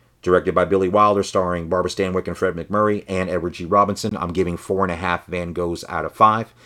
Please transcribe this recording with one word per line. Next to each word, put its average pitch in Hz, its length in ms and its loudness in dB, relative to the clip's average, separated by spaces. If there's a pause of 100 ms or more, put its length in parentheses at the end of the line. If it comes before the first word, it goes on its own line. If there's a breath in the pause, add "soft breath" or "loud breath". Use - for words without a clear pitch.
(220 soft breath)
directed 90 320 2
by 90 100 4
Billy 95 240 2
Wilder, 104 340 4
starring 90 460 -2
Barbara 90 220 0
Stanwyck 92 380 -2
and 87 80 -6
Fred 90 180 0
McMurray 104 540 0
and 92 200 -2
Edward 85 260 -2
G. 90 100 -10
Robinson. 101 520 2
I'm 87 160 -4
giving 87 240 0
four 98 280 -2
and 92 80 -2
a 82 40 -4
half 87 300 -4
Van 87 260 -6
Goghs 85 360 -4
out 82 160 -4
of 78 80 -8
five, 110 420 2 (120)